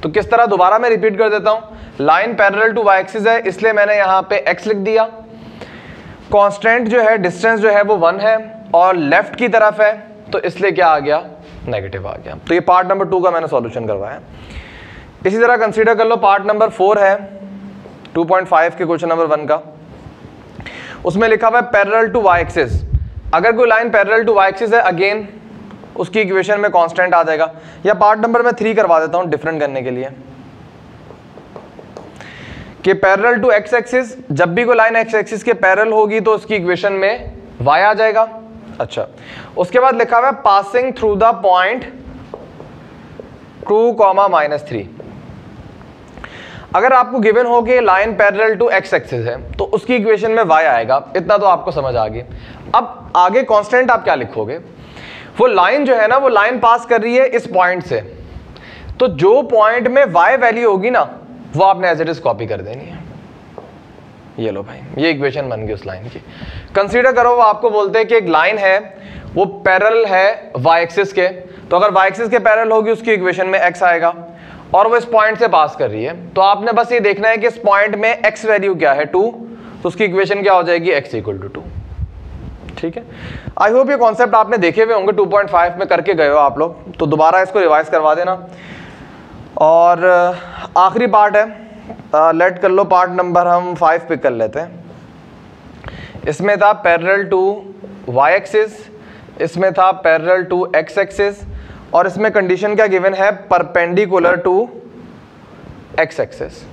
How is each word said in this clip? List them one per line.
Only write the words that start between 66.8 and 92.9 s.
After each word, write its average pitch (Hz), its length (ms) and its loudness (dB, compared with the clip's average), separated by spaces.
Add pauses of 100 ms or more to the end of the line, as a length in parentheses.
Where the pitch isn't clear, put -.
करो, 240 220 4
वो 240 80 4
आपको 214 280 2
बोलते 208 280 0
हैं 220 100 0
कि 233 80 2
एक 196 120 2
line 170 300 2
है, 196 200 2 (560)
वो 180 100 2
parallel 196 640 2
है 196 460 0
y 151 240 2
एक्सिस 180 360 -2
के, 185 160 0 (420)
तो 175 60 2
अगर 196 180 2
y 190 120 4
एक्सिस 208 220 -4
के 233 100 0
parallel 220 340 2
होगी 220 180 0
उसकी 226 220 -2
equation 185 340 -2
में 190 140 0 (100)
x 180 120 -6
आएगा, 170 320 2 (600)
और 202 140 4
वो 233 80 2
इस 233 80 0
point 220 340 0
से 226 100 2
pass 160 280 2
कर 127 140 -2
रही 110 140 -6
है, 160 100 -8 (140)
तो 190 120 -2
आपने 202 320 2
बस 233 200 0
ये 240 80 2
देखना 202 280 0
है 226 100 2
कि 214 80 -2
इस 233 120 -2
point 208 380 2
में 226 260 -2
x 214 220 -2
value 202 300 0
क्या 151 180 2
है, 147 120 0
टू, 180 180 -2 (600)
तो 180 60 -4
उसकी 190 160 -2
equation 196 380 -2
क्या 196 100 4
हो 180 100 4
जाएगी? 170 300 0
x 139 220 -4
equal 104 240 -6
to 98 160 -14
two। - 80 -12 (1160)
ठीक 165 180 -8
है, 233 80 -14 (580)
I 208 80 2
hope 254 200 2
ये 277 60 0
concept 233 380 2
आपने 220 240 2
देखे 170 240 0
हुए 226 120 0
होंगे, 202 180 0
टू 202 120 2
पॉइंट 196 260 0
फ़ाइव 175 280 2
में 190 100 -4
करके 175 260 0
गए 156 140 2
हो 143 80 2
आप 143 220 2
लोग, 170 380 -6
तो 165 100 -2
दोबारा 160 340 2
इसको 190 200 0
revise 156 280 2
करवा 156 260 2
देना। 180 320 -4 (1120)
और, 170 460 4
अ, 180 720 0
आखिरी 190 280 2
part 208 300 2
है, 220 120 2 (640)
अ, 160 180 4
let 175 260 0
कर 196 100 0
लो, 190 160 2
part 180 260 2